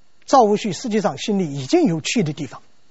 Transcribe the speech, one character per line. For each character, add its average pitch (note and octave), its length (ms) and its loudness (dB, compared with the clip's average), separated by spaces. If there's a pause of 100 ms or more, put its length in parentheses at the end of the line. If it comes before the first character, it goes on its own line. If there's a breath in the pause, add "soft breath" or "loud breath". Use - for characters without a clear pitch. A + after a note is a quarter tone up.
(260)
赵 C4+ 160 6
无 G#3 140 4
恤 G3 160 -4
实 - 160 -8
际 G#3 120 0
上 F3 180 -2
心 G3+ 220 -2
里 D3+ 120 -2
已 C#3 140 -8
经 E4+ 180 2
有 E3 160 0
去 - 220 0
的 D3+ 100 -2
地 D3 140 -10
方， - 160 -16 (280)